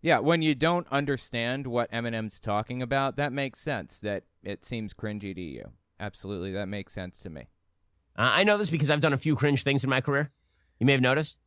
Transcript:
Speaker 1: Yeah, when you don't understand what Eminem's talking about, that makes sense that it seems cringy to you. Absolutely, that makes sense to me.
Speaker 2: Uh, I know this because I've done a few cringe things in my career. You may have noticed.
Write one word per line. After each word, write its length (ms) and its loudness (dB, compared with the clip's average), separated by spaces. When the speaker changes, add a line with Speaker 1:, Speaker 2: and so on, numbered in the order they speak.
Speaker 1:
Yeah, 200 4
when 220 4
you 120 4
don't 380 2
understand 720 -2
what 240 0
Eminem's 480 -4
talking 440 -4
about, 340 -2
that 160 -2
makes 260 -6
sense 400 -6
that 240 -4
it 200 -10
seems 300 -8
cringy 400 -8
to 60 -10
you. 320 -12
Absolutely, 540 -8
that 160 -4
makes 240 -10
sense 280 -10
to 100 -14
me. 180 -14
Speaker 2:
Uh, 160 4
I 120 6
know 120 6
this 140 0
because 200 2
I've 100 2
done 120 4
a 60 0
few 160 0
cringe 300 2
things 180 2
in 80 0
my 100 4
career. 300 0
You 80 2
may 60 8
have 80 6
noticed. 460 2